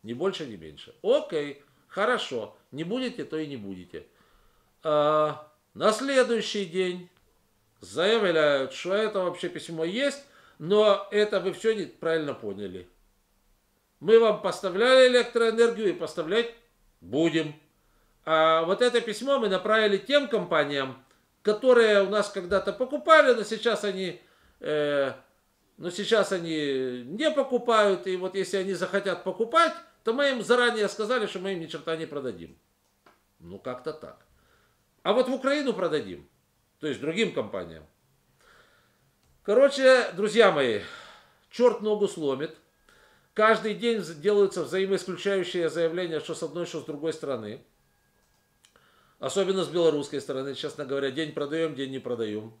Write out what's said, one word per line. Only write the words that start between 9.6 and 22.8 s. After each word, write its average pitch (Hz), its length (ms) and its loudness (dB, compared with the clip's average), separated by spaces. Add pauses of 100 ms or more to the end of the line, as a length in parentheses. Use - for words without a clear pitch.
есть, 262 400 -2 (360)
но 196 520 4
это 208 280 2
вы 180 120 -2
всё 220 220 0
неправильно 160 600 -4
поняли. 95 540 -10 (1120)
Мы 214 200 6
вам 220 220 4
поставляли 220 680 4
электроэнергию 226 800 2
и 156 40 0
поставлять 175 600 -4 (480)
будем. 151 540 0 (720)
А 160 380 4
вот 185 180 0
это 240 200 2
письмо 247 380 -2
мы 214 100 0
направили 208 480 2
тем 277 300 0
компаниям, 143 760 -2 (380)
которые 214 600 6
у 190 60 0
нас 202 200 0
когда-то 190 440 -2
покупали, 277 600 6